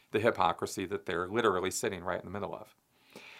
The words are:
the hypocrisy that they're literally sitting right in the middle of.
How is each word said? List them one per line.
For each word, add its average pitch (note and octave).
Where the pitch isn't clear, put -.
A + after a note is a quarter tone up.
the -
hypocrisy G2
that G2
they're F2+
literally F#2+
sitting F#2
right F2+
in -
the F2+
middle F#2+
of. -